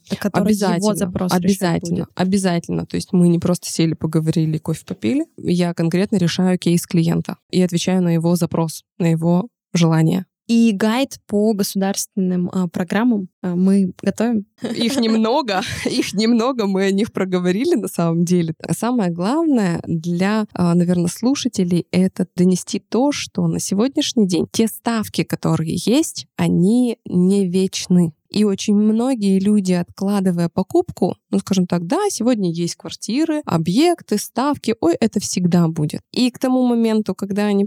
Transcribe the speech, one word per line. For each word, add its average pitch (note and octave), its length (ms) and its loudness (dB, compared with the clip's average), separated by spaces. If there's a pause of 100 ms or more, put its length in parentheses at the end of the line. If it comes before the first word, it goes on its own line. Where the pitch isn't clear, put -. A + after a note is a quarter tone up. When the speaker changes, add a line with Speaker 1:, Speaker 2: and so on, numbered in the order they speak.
(200)
Speaker 1:
который G3+ 360 2
его G3 140 -2
Speaker 2:
Обязательно, F3+ 260 0
Speaker 1:
запрос F3+ 380 -4
решать F3+ 120 2
Speaker 2:
обязательно, F3 600 0
Speaker 1:
будет? - 100 -20
Speaker 2:
обязательно. F3 720 -2
То - 100 -16
есть - 160 -6
мы F3 160 4
не E3+ 100 4
просто F3 300 -2
сели, E3 260 0
поговорили, D#3+ 640 0
кофе - 280 -8
попили. B3 400 -4 (100)
Я F3 380 0
конкретно F3 420 0
решаю F3+ 420 2
кейс E3+ 280 0
клиента E3 500 0 (140)
и F#3 100 2
отвечаю F#3 420 0
на E3+ 120 2
его E3+ 220 2
запрос, E3 480 -2 (140)
на E3+ 120 0
его E3+ 380 2 (260)
желание. E3 500 2 (260)
Speaker 1:
И A#3 220 4
гайд A3 560 -2
по G#3+ 240 2
государственным, F#3+ 1000 -2
а, F#3 140 0
программам, G3 600 -2 (120)
а, F3+ 140 -4
мы F#3+ 380 2 (100)
готовим? G#3+ 440 -2 (280)
Speaker 2:
Их A#3 220 -2
немного, A3 640 0 (140)
<laughs> - 140 -10
их - 240 -2
немного, A3+ 540 0
мы G3 200 0
о G3 40 2
них G3 220 0
проговорили F#3 640 0
на F#3+ 100 -2
самом E3+ 380 0
деле. E3+ 300 0 (180)
Самое A3 400 0
главное G#3+ 720 0
для, F3 640 -2
а, E3+ 220 2
наверно, F3 320 2
слушателей — F#3+ 840 -2
это F#3 420 0
донести F3+ 460 0
то, C4+ 320 0
что - 340 -4
на E3+ 140 -2
сегодняшний A#3 640 0
день E3 240 0
те A3+ 160 0
ставки, G#3+ 560 -4
которые D#3+ 540 -2 (100)
есть, C4 400 0 (100)
они F#3 680 2
не F#3 440 2
вечны. F3+ 640 0 (180)
И G#3 140 2
очень G3+ 320 0
многие G#3+ 640 2
люди, G3 320 2
откладывая F3+ 760 0
покупку, - 680 -2 (140)
ну, G3 100 0
скажем F#3 260 0
так, F3 200 -2
да, C4+ 120 0 (120)
сегодня G#3+ 420 0
есть E3+ 240 -4
квартиры, D4 680 -4
объекты, G#3 760 0
ставки, C4+ 600 -4
ой, E4 200 2
это A3 180 0
всегда F3 480 2
будет. D#3+ 340 -2 (120)
И B3 180 2
к - 80 -18
тому B3+ 260 2
моменту, A3 520 0
когда G3+ 300 -2
они G3+ 200 2